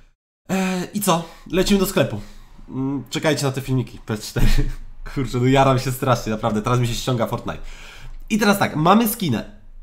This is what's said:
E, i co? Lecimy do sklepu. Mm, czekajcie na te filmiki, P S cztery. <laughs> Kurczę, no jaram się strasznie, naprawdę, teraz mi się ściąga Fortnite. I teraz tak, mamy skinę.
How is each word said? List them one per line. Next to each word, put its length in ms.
E, 440
i 80
co? 220
Lecimy 280
do 60
sklepu. 360
Mm, 400
czekajcie 360
na 60
te 100
filmiki, 440
P 80
S 140
cztery. 200
<laughs> 300
Kurczę, 240
no 80
jaram 340
się 120
strasznie, 400
naprawdę, 300
teraz 180
mi 80
się 60
ściąga 340
Fortnite. 320
I 80
teraz 220
tak, 160
mamy 320
skinę. 540